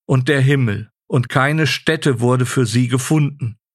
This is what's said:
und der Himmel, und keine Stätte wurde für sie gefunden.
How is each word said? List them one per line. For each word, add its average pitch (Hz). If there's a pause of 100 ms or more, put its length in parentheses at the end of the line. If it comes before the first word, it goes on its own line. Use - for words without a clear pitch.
und 127
der 143
Himmel, 123 (180)
und -
keine 147
Stätte 151
wurde 123
für 127
sie 120
gefunden. 135 (180)